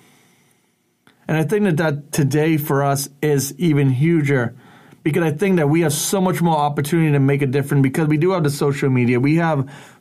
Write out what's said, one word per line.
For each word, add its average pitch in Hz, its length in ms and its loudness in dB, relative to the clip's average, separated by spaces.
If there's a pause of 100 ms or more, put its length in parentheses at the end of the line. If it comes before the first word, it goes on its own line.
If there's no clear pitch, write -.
(1300)
And 156 100 -2
I 160 60 0
think 208 220 0
that, 165 120 0
that 156 340 -4
today 151 460 0
for 143 260 0
us 139 240 -2 (140)
is 143 360 -2
even 143 340 2
huger 139 640 0 (480)
because 165 200 0
I 160 80 0
think 190 260 0
that 147 120 2
we 165 120 2
have 147 120 0
so - 260 -2
much 185 220 0
more 165 160 0
opportunity 147 540 0
to 143 80 2
make 139 240 2
a 135 40 0
difference 139 360 0
because 151 240 0
we 156 100 2
do 175 140 2
have 175 120 0
the 143 60 0
social 143 400 -2
media. 123 300 2
We 143 160 2
have 156 360 0 (300)